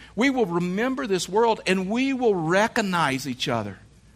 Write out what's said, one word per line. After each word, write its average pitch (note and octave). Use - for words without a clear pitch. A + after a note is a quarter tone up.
We B3
will B3+
remember G3
this F#3
world, A3
and F#3
we C4
will A#3+
recognize F3
each B2
other. G#2+